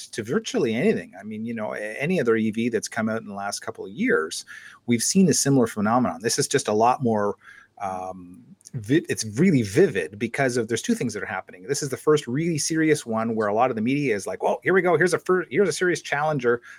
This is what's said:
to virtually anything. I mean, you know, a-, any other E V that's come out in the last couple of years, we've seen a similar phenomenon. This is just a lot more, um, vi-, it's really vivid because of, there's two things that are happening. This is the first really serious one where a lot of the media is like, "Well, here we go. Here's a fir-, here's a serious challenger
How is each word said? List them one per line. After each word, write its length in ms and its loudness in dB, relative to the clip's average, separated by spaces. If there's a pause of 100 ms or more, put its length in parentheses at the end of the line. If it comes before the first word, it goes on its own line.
(120)
to 100 -6
virtually 520 0
anything. 440 0
I 60 -14
mean, 200 -8
you 100 -6
know, 200 -6
a-, 260 -8
any 200 0
other 160 4
E 160 2
V 160 -2
that's 200 -2
come 200 -4
out 120 -4
in 60 -14
the 80 -12
last 260 -6
couple 240 -10
of 60 -12
years, 540 -2 (420)
we've 160 2
seen 260 6
a 60 4
similar 320 4
phenomenon. 560 0
This 160 -2
is 100 0
just 200 0
a 40 2
lot 300 2
more, 340 0 (440)
um, 640 -10 (320)
vi-, 340 0
it's 160 -4 (140)
really 240 6
vivid 560 0
because 380 -2
of, 120 -2
there's 140 -2
two 120 0
things 200 -4
that 80 -8
are 40 -8
happening. 380 -10
This 180 -6
is 80 -6
the 80 -6
first 280 2
really 320 -2
serious 480 0
one 300 -2
where 120 0
a 60 0
lot 160 2
of 60 -4
the 60 -2
media 340 0
is 100 -6
like, 160 -8
"Well, 220 0
here 100 4
we 80 4
go. 140 4
Here's 180 4
a 40 2
fir-, 320 0
here's 180 2
a 40 0
serious 280 0
challenger 640 0 (160)